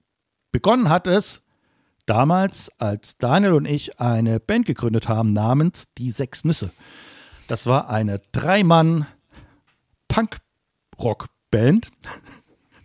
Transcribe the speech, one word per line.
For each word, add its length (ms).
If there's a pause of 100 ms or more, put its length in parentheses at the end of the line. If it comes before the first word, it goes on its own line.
(520)
Begonnen 360
hat 180
es 360 (640)
damals, 640 (100)
als 380
Daniel 340
und 140
ich 340
eine 400
Band 240
gegründet 440
haben 260
namens 640
Die 120
Sechs 340
Nüsse. 260 (760)
Das 180
war 240
eine 300 (120)
Drei-Mann-Punk-Rock-Band. 3750
<laughs> 40 (840)